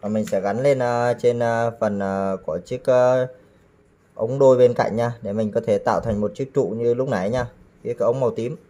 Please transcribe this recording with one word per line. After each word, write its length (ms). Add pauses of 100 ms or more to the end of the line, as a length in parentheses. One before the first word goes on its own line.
Và 80
mình 160
sẽ 160
gắn 220
lên, 160
à, 340
trên, 300
à, 360
phần, 200
à, 320 (140)
của 200
chiếc, 240
à, 380 (880)
ống 240
đôi 180
bên 160
cạnh 220
nha, 260
để 120
mình 180
có 160
thể 100
tạo 240
thành 200
một 140
chiếc 180
trụ 240
như 160
lúc 160
nãy 200
nha, 180 (360)
cái, 160
cái 60
ống 140
màu 120
tím. 240 (140)